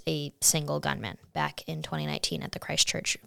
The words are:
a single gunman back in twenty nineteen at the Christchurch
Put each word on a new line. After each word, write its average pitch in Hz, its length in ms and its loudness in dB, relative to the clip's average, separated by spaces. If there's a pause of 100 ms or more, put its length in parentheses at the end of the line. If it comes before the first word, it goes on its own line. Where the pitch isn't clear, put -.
a 151 320 -2
single 151 400 4
gunman 139 380 -2 (160)
back 151 340 -2
in 160 140 -4
twenty 156 240 -2
nineteen 151 360 -2
at - 120 -6
the - 60 -6
Christchurch - 680 0